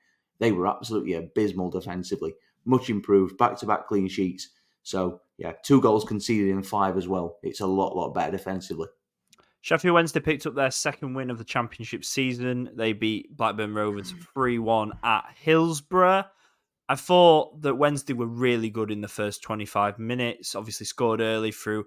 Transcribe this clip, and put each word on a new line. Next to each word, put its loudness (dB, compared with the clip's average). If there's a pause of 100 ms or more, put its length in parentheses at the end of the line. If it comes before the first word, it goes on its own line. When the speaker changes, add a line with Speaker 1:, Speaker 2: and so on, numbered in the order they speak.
(400)
Speaker 1:
they 4
were 0
absolutely -2
abysmal -2
defensively. -6 (320)
Much 2
improved, 2
back-to-back 0
clean 0
sheets. -4 (340)
So, -4 (160)
yeah, -10 (100)
two 6
goals 4
conceded 0
in 0
five -2
as -2
well. -4
It's -8
a -2
lot, 0
lot -4
better -2
defensively. -8 (760)
Speaker 2:
Sheffield 2
Wednesday 2
picked -2
up -6
their 0
second -6
win -6
of -6
the -14
championship -6
season. -4
They 0
beat -4
Blackburn -2
Rovers -2 (200)
three 0
one 0 (100)
at 0
Hillsborough. 2 (640)
I 0
thought 6
that 0
Wednesday 2
were -2
really 0
good -2
in -6
the -8
first -6
twenty-five -4
minutes. -6
Obviously -10
scored 0
early 0
through -4